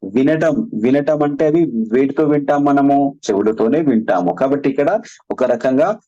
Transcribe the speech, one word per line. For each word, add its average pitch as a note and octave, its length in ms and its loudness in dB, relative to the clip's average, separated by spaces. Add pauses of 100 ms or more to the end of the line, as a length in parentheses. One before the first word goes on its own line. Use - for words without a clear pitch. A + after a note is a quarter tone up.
వినటం, C#3 680 0
వినటం C#3+ 500 0
అంటే D3 240 0
అవి D#3+ 180 2 (260)
వేటితో C3+ 320 0
వింటాం? D3 420 0
మనము C#3 500 2 (140)
చెవులతోనే A2 520 0
వింటాము. A2 520 0
కాబట్టి C#3 360 0
ఇక్కడ D3+ 300 0 (320)
ఒక - 120 -2
రకంగా C3 540 0 (100)